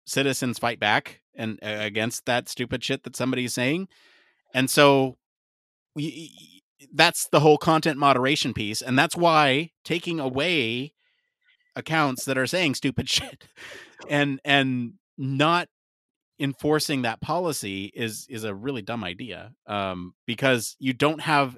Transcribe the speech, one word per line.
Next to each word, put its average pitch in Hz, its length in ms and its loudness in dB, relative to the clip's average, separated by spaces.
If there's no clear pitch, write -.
citizens 127 540 -2
fight 120 200 -2
back 107 420 0
and, 110 300 -8
uh, 107 160 -4
against 107 480 -4
that 120 200 0
stupid 123 360 -6
shit - 220 -4
that 127 100 -14
somebody's 123 380 -2
saying. 147 340 0
And 131 160 2
so 139 480 6
y-, 151 200 -6
y-, - 800 -20
that's 165 360 4
the 156 100 6
whole 151 180 8
content 156 400 2
moderation 139 560 2
piece. 110 300 -6
And 127 160 0
that's 165 160 2
why 156 560 4
taking 170 360 -4
away 135 720 -2
accounts 143 500 0
that 135 120 0
are 131 100 2
saying 165 280 0
stupid 131 340 -4
<laughs> - 0 -
shit - 380 -4
and, 143 380 0
and 131 480 0
not 147 520 0
enforcing 143 640 0
that 110 180 -2
policy 117 720 -4
is, 110 340 -6
is 110 140 -10
a 104 100 -4
really 123 280 -6
dumb 110 240 -6
idea. 90 480 -12
Um, 92 460 -4
because 123 520 0
you 131 120 -4
don't 147 300 0
have, 143 360 0